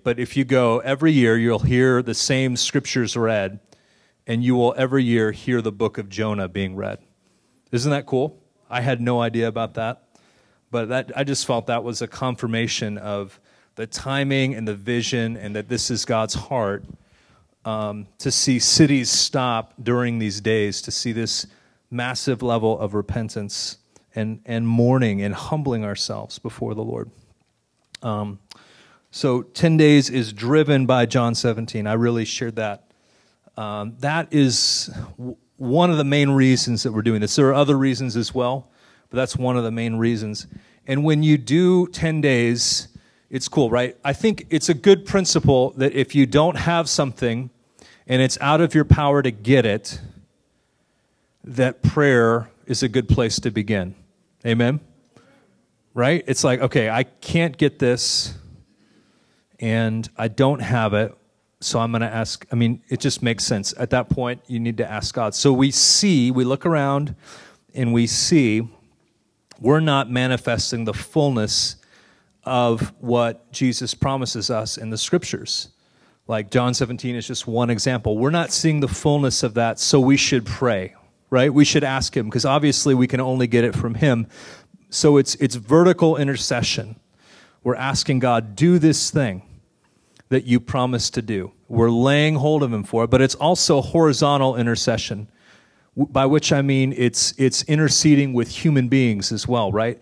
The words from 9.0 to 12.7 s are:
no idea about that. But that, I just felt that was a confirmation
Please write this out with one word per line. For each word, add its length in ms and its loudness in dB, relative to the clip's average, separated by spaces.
no 200 0
idea 280 -2
about 260 -6
that. 260 -8
But 180 -4
that, 260 -4
I 80 -4
just 240 -4
felt 220 -2
that 160 -2
was 180 -8
a 60 -8
confirmation 920 -4